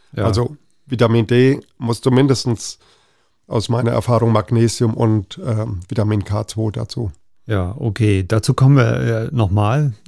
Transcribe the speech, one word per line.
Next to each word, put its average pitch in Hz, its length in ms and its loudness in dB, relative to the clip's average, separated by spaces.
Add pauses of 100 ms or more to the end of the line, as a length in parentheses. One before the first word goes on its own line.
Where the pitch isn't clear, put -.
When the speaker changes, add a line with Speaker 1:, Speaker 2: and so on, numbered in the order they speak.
(160)
Speaker 1:
Ja. 104 100 -2
Speaker 2:
Also 120 300 0 (300)
Vitamin 117 420 2
D 127 320 4 (180)
muss 117 240 -4
zumindestens 131 760 0 (680)
aus 110 200 -4
meiner 120 240 -2
Erfahrung 117 400 2
Magnesium 113 600 0
und, 110 520 -2
ähm, 110 340 -4 (100)
Vitamin 107 340 -2
K 107 240 -4
zwei 110 240 -4
dazu. 113 400 -8 (360)
Speaker 1:
Ja, 95 320 -4
okay. 104 460 0
Dazu 110 280 0
kommen 135 240 6
wir, 117 220 2
äh, 113 340 -2
nochmal 110 600 0 (140)